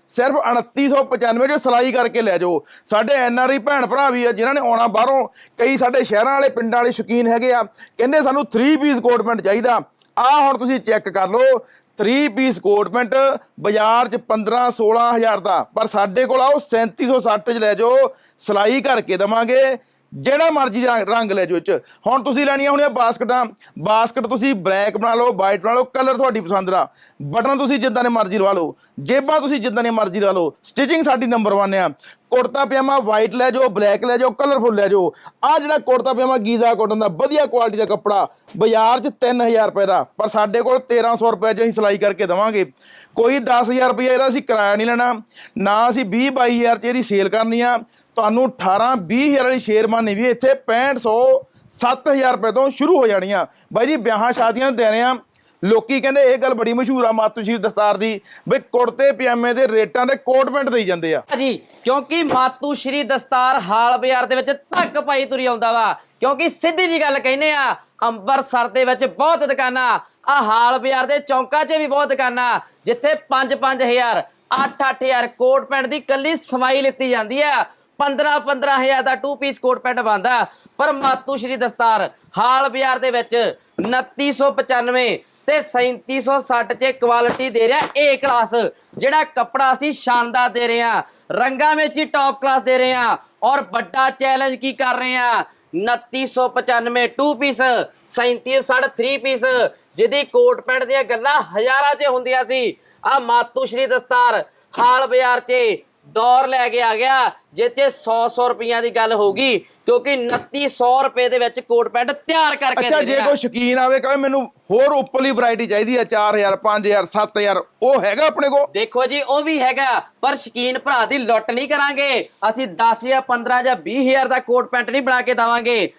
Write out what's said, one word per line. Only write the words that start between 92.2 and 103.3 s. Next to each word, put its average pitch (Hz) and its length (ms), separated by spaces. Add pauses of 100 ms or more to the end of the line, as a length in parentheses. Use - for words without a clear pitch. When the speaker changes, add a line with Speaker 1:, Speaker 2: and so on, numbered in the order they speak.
Speaker 2:
ਕਲਾਸ 269 200
ਦੇ 254 160
ਰਹੇ 254 160
ਹਾਂ, 233 240 (260)
ਔਰ 277 180
ਵੱਡਾ 262 480
ਚੈਲੰਜ 262 460
ਕੀ 262 180
ਕਰ 254 220
ਰਹੇ 254 200
ਹਾਂ, 240 280 (320)
ਉਨੱਤੀ 240 500
ਸੌ 247 240
ਪਚਾਨਵੇਂ 240 600
ਟੂ 285 240
ਪੀਸ, 254 240 (500)
ਸੈਂਤੀ 247 540
ਸੌ - 0
ਸੱਠ 262 260
ਥ੍ਰੀ 262 300
ਪੀਸ, 247 240 (540)
ਜਿਹਦੀ 240 280
ਕੋਟ 247 380
ਪੈਂਟ 262 220
ਦੀਆਂ 262 200
ਗੱਲਾਂ 240 380 (160)
ਹਜ਼ਾਰਾਂ 277 380
'ਚ 294 140
ਹੁੰਦੀਆਂ 254 340
ਸੀ। 233 340 (280)
ਆ 269 140
ਮਾਤੂ 233 460